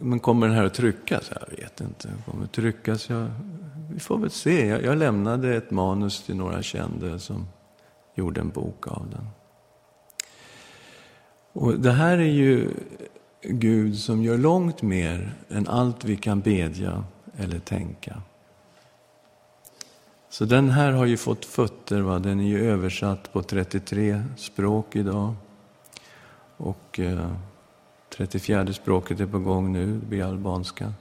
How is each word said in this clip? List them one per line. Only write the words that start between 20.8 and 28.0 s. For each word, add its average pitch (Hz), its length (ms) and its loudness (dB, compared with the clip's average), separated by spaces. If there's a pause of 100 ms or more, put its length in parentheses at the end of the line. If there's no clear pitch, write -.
har 127 140 4
ju 120 100 4
fått 110 280 -2
fötter, - 560 -2
va? 95 180 2
Den 98 220 0
är 101 80 2
ju 107 220 2
översatt 95 640 -2
på 95 100 0
trettiotre 98 840 -2 (120)
språk 107 600 -2
idag. 104 380 0 (1200)
Och, - 440 -8
eh, 90 320 -2 (840)